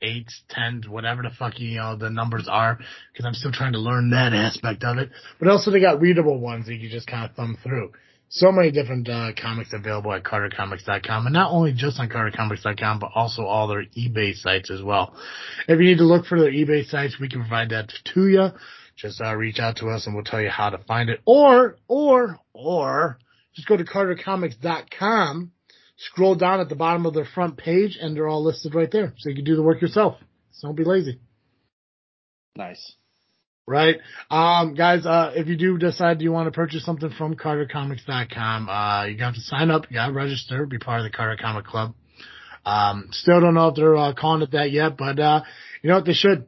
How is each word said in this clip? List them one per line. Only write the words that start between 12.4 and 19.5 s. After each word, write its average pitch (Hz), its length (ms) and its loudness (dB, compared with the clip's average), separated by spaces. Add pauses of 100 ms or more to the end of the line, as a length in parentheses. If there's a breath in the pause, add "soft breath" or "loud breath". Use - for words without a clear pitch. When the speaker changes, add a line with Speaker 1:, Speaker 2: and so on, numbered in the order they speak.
Speaker 1:
dot 104 140 -4
com, 107 200 -2
but 104 160 -8
also 113 320 -2
all 107 220 0
their 104 160 -4 (120)
eBay 110 400 -2
sites 92 360 -2
as 95 100 -8
well. 98 320 -2 (540 loud breath)
If 160 120 6
you 180 60 8
need 180 140 8
to 170 40 6
look 170 220 6
for 175 140 0
their 156 120 6
eBay 147 360 0
sites, 139 320 -4
we 135 100 -6
can 131 120 -6
provide 113 280 -2
that 110 240 -6 (120)
to 190 220 2
ya. 190 260 4 (420 loud breath)
Just, 107 260 -14
uh, 110 140 -4
reach 110 240 -4